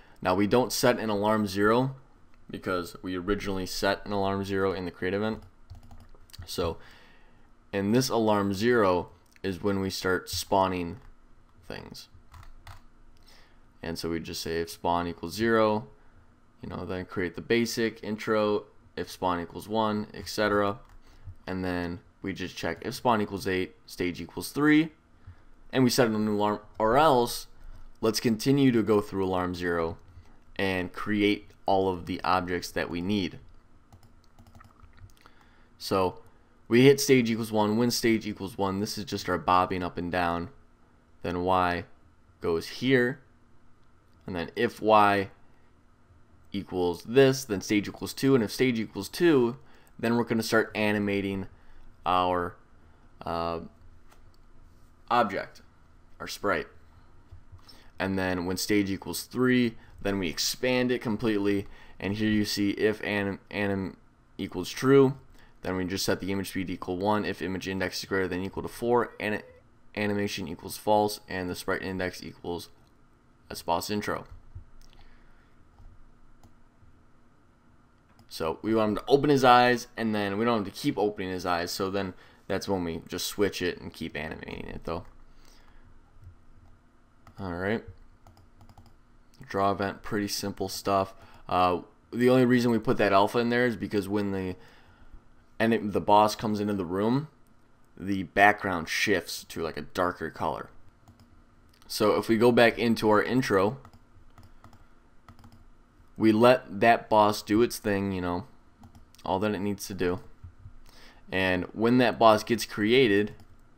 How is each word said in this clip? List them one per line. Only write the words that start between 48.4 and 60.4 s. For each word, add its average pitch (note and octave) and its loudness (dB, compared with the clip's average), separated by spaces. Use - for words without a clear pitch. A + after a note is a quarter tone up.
if G2 -6
stage B2+ 0
equals G2+ -8
two, C3+ 4
then A#2 0
we're A#2 2
gonna A2+ -2
start A2 2
animating G2+ -2
our, F2+ 2
uh, E2+ -4
object, A2+ 0
our E2+ -12
sprite. F#2 -2
And G2 -2
then F#2 -2
when F#2 -4
stage G#2 0
equals F2 -8
three, B2 2
then G2 -2
we F2+ -2
expand B2+ -2